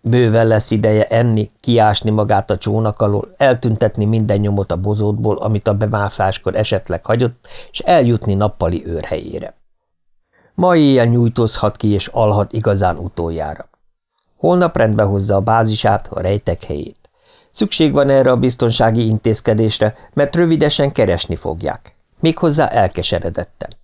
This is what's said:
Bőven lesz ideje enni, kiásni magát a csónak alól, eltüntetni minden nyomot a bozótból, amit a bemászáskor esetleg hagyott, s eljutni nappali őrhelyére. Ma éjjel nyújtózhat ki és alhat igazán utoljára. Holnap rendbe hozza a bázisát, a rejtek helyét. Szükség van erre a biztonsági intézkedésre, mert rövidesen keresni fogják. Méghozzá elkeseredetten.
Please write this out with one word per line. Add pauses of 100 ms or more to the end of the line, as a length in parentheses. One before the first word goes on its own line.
Bőven
lesz
ideje
enni, (100)
kiásni
magát
a
csónak
alól,
eltüntetni
minden
nyomot
a
bozótból,
amit
a
bemászáskor
esetleg
hagyott, (240)
s
eljutni
nappali
őrhelyére. (1000)
Ma
éjjel
nyújtózhat
ki
és
alhat
igazán
utoljára. (680)
Holnap
rendbe
hozza
a
bázisát,
a
rejtek
helyét. (420)
Szükség
van
erre
a
biztonsági
intézkedésre, (180)
mert
rövidesen
keresni
fogják. (240)
Méghozzá
elkeseredetten. (140)